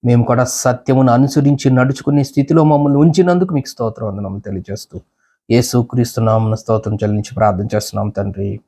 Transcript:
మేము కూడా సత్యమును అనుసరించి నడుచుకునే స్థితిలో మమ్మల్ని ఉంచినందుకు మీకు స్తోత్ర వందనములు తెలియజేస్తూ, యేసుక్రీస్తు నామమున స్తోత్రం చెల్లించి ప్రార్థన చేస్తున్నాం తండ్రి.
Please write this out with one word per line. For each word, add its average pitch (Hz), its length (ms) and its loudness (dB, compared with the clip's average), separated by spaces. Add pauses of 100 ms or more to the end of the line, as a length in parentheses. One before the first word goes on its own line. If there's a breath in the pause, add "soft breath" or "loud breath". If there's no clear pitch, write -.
మేము 120 200 4
కూడా 123 200 2
సత్యమును 127 680 0
అనుసరించి 139 580 2
నడుచుకునే 135 540 2
స్థితిలో 151 400 2
మమ్మల్ని 143 340 4
ఉంచినందుకు 180 560 2
మీకు 139 140 -2
స్తోత్ర 113 360 -6
వందనములు 101 360 -8
తెలియజేస్తూ, 98 600 -10 (500)
యేసుక్రీస్తు 120 720 -2
నామమున 110 340 0
స్తోత్రం 110 420 -4
చెల్లించి 104 380 -4
ప్రార్థన 104 400 -2
చేస్తున్నాం 104 340 -4
తండ్రి. 101 600 -6